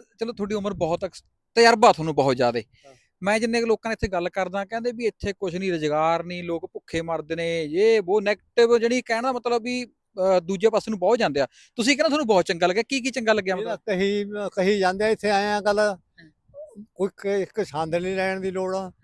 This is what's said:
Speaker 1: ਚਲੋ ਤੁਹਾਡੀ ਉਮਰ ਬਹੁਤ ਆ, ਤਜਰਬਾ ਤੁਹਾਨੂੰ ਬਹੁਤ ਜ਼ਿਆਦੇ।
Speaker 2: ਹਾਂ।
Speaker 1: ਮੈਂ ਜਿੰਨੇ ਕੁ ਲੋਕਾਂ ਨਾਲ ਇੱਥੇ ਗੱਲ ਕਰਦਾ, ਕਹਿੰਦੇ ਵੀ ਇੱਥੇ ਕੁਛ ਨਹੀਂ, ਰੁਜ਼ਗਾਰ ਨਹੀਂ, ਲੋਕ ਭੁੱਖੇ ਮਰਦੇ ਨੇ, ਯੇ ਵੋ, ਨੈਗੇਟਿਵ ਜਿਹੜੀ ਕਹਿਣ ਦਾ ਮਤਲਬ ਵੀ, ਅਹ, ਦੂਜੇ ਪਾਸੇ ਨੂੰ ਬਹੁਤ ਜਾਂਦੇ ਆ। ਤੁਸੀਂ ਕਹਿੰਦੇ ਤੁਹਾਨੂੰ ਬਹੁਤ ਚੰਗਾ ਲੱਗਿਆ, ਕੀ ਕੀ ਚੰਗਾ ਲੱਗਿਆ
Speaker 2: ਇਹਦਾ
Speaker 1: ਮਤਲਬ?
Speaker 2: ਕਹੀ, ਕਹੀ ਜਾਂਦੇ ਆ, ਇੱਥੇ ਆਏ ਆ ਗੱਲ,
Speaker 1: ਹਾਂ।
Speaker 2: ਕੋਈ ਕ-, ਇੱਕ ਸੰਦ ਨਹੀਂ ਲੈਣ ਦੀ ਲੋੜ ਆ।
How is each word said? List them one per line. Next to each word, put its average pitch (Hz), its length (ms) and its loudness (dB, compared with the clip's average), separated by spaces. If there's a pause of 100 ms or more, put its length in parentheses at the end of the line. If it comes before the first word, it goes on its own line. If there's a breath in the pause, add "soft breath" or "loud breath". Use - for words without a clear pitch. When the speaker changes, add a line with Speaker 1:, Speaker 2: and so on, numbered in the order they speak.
(200)
Speaker 1:
ਚਲੋ 226 120 -6
ਤੁਹਾਡੀ 202 220 -6
ਉਮਰ 202 200 -4
ਬਹੁਤ 170 300 -2
ਆ, 185 40 -4 (460)
ਤਜਰਬਾ 233 380 8
ਤੁਹਾਨੂੰ 160 220 -2
ਬਹੁਤ 135 220 4
ਜ਼ਿਆਦੇ। 120 280 0 (220 soft breath)
Speaker 2:
ਹਾਂ। 135 80 -20 (280 soft breath)
Speaker 1:
ਮੈਂ 202 160 0
ਜਿੰਨੇ 233 220 -2
ਕੁ 233 60 -2
ਲੋਕਾਂ 226 240 -2
ਨਾਲ - 20 -4
ਇੱਥੇ 214 160 0
ਗੱਲ 180 200 0
ਕਰਦਾ, 190 360 -4
ਕਹਿੰਦੇ 233 280 -4
ਵੀ 233 140 -2
ਇੱਥੇ 196 260 -2
ਕੁਛ 185 220 -4
ਨਹੀਂ, 190 180 -2
ਰੁਜ਼ਗਾਰ 160 520 2
ਨਹੀਂ, 175 200 -10
ਲੋਕ 170 280 -6
ਭੁੱਖੇ - 280 -8
ਮਰਦੇ 165 360 -6
ਨੇ, 165 260 -2
ਯੇ 202 380 2
ਵੋ, 190 200 0
ਨੈਗੇਟਿਵ 233 580 2
ਜਿਹੜੀ 233 240 0
ਕਹਿਣ 226 200 -4
ਦਾ 262 100 0
ਮਤਲਬ 240 300 -2
ਵੀ, 247 220 -6
ਅਹ, 185 560 0
ਦੂਜੇ 185 300 0
ਪਾਸੇ 214 200 0
ਨੂੰ 214 80 -4
ਬਹੁਤ 202 200 2
ਜਾਂਦੇ 151 220 0
ਆ। 131 60 0 (300 soft breath)
ਤੁਸੀਂ 240 200 2
ਕਹਿੰਦੇ 302 120 2
ਤੁਹਾਨੂੰ 285 180 0
ਬਹੁਤ 196 180 4
ਚੰਗਾ 175 220 0
ਲੱਗਿਆ, 185 160 0
ਕੀ 269 180 -4
ਕੀ 254 100 -6
ਚੰਗਾ 226 220 0
ਲੱਗਿਆ 190 240 -2
Speaker 2:
ਇਹਦਾ 220 160 -6
Speaker 1:
ਮਤਲਬ? 202 140 -8
Speaker 2:
ਕਹੀ, 202 380 0 (320)
ਕਹੀ 202 220 2
ਜਾਂਦੇ 190 260 0
ਆ, 220 40 2
ਇੱਥੇ 214 220 -2
ਆਏ 202 160 2
ਆ 208 140 -2
ਗੱਲ, 208 180 0
Speaker 1:
ਹਾਂ। 208 520 -4 (640)
Speaker 2:
ਕੋਈ 190 220 -2
ਕ-, - 100 -12
ਇੱਕ 196 380 -4
ਸੰਦ 160 300 -6
ਨਹੀਂ 185 220 -4
ਲੈਣ 190 240 -2
ਦੀ 190 100 -6
ਲੋੜ 185 260 -4
ਆ। 190 160 -8 (120)